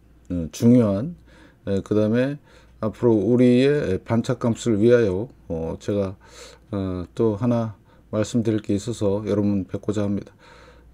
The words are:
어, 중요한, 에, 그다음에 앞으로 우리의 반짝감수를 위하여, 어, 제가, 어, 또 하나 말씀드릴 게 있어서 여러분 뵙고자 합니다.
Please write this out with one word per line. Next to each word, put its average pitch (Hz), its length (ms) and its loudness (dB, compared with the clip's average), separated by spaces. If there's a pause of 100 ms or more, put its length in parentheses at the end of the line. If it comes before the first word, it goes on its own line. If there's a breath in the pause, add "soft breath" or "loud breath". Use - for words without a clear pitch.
(280)
어, 85 220 -6
중요한, 120 640 2 (540 soft breath)
에, 98 140 0
그다음에 117 580 0 (400 soft breath)
앞으로 110 320 0
우리의 123 920 2
반짝감수를 117 760 -2
위하여, 113 480 4 (180)
어, 82 320 -6
제가, 98 380 -4 (560 loud breath)
어, 92 320 -6 (100)
또 113 220 0
하나 117 400 -2 (340 soft breath)
말씀드릴 107 500 -2
게 104 140 -2
있어서 104 540 -4
여러분 101 400 0
뵙고자 104 340 -4
합니다. 101 300 -4 (600 soft breath)